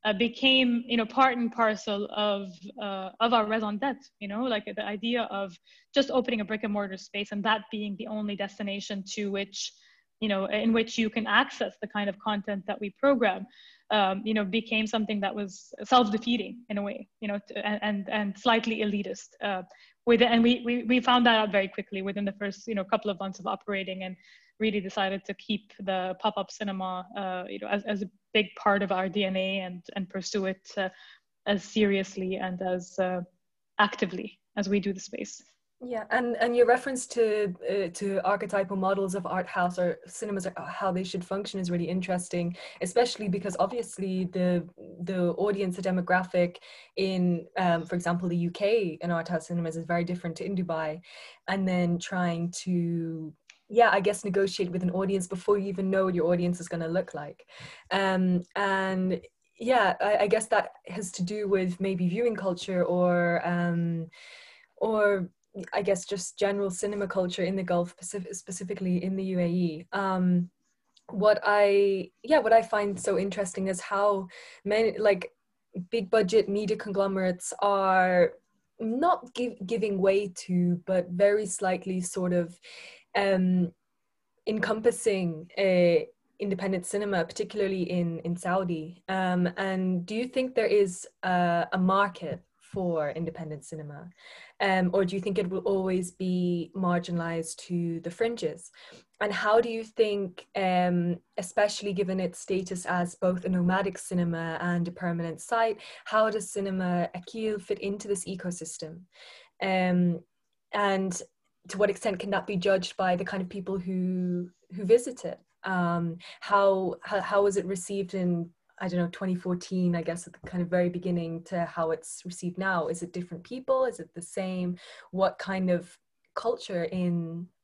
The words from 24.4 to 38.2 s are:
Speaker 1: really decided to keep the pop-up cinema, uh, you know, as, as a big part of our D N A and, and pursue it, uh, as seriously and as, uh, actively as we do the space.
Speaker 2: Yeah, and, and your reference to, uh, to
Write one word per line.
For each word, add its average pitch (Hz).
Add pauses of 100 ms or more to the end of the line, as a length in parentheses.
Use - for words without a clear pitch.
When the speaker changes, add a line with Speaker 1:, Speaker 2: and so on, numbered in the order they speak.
Speaker 1:
really 214
decided 190
to -
keep -
the 185
pop-up 208
cinema, 185 (100)
uh, 185
you 202
know, 202
as, 202
as 202
a 185 (240)
big 214
part 202
of 196
our 185
D 196
N 190
A 190
and, 180 (140)
and 190
pursue 196
it, 190
uh, 190 (560)
as 202
seriously 190
and 185
as, 180
uh, 185 (560)
actively 202 (200)
as 196
we 202
do 196
the 190
space. - (400)
Speaker 2:
Yeah, 240
and, 240
and 240
your 240
reference 254
to, 214 (120)
uh, 190
to 196